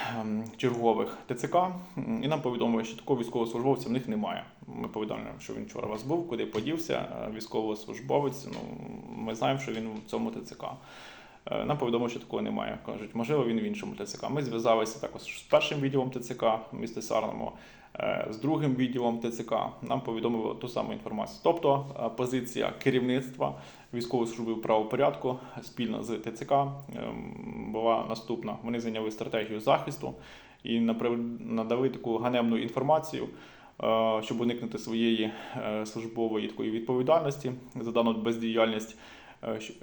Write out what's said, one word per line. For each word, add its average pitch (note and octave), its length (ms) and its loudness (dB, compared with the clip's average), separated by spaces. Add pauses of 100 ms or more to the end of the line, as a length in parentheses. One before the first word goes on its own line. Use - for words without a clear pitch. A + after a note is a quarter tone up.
(220)
ем, G#2+ 220 -2 (140)
чергових A#2 680 4
Т B2+ 100 -4
Ц C#3+ 120 -2
К, F3+ 240 4 (260)
м, A#2 260 -2
і C3+ 40 0
нам D3+ 140 2
повідомили, A#2 420 2
що A2 140 -8
такого C3+ 220 2
військовослужбовця A#2+ 720 2
в - 20 -2
них B2+ 160 0
немає. G2 360 -2 (240)
Ми A#2+ 200 -6
повідомляємо, A2 520 -6
що - 140 -10
він A2 120 -6
вчора A2+ 220 -6
у - 20 -4
вас G#2+ 140 -4
був, D#3+ 260 0
куди A2+ 160 -2
подівся, B2 480 -2
е, - 420 -4
військовослужбовець, A2+ 1120 -2
ну, - 120 -8 (560)
ми A2 200 -4
знаємо, C3+ 240 2
що A#2+ 120 -4
він A2+ 180 -4 (160)
в - 40 -18
цьому A2+ 220 -2
Т A2 100 -8
Ц - 140 -14
К. - 160 -8 (760)
Е, G#2 200 0
нам C#3+ 120 2
повідомили, A#2+ 320 2
що A#2 100 -6
такого - 220 -4
немає. G#2+ 440 -2
Кажуть, G#2+ 300 -8
"Можливо, B2 300 2
він A2+ 140 2
в G#2+ 40 0
іншому G#2 320 -4
Т G2+ 100 -6
Ц - 120 -8
К". A2 120 -6
Ми C#3+ 140 0
зв'язалися A2+ 580 2
також - 200 -6
з - 200 -10
першим - 380 4
відділом C3+ 300 2
Т B2+ 100 -6
Ц B2 160 -6
К A2+ 240 4 (120)
в - 80 -8
місті A2+ 220 -4
Сарному, A2 500 0 (440)
е, - 340 0
з G#2+ 80 -6
другим D3 380 2
відділом B2 440 2
Т A#2 120 0
Ц A#2 120 -6
К. A2 260 0 (120)
Нам B2 200 0
повідомили A2+ 540 0
ту B2 120 -8
саму A2 260 -2
інформацію. G#2+ 500 -6
Тобто, C#3+ 420 6 (140)
е, A2+ 100 -2
позиція B2 640 0 (100)
керівництва B2+ 720 2 (400)
військової A#2 360 0
служби A2+ 260 -2
правопорядку B2+ 840 2 (220)
спільно A2 420 -2
з A2 140 -2
Т A2+ 140 -6
Ц C#3 140 -10
К, C#3 260 4 (240)
ем, - 760 -8
була A2+ 380 4
наступна. A2 540 -4
Вони A#2 160 -2
зайняли A2 320 -2
стратегію G#2+ 480 -2
захисту C3 540 2 (500)
і A#2 160 2
наприв-, A#2 600 2
надали A#2 500 2
таку A2+ 280 0
ганебну A#2 400 4
інформацію, B2+ 720 2 (560)
е, A2 400 6
щоб A2+ 180 -2
уникнути A#2 360 0
своєї, A2+ 540 4 (260)
е, G#2+ 280 -2
службової A2+ 640 0
такої A2 240 -2
відповідальності B2+ 800 2 (240)
за A#2 160 -4
дану A#2 220 6
бездіяльність. A2+ 840 2 (460)
Е, - 40 -6
щ-, A2 360 -6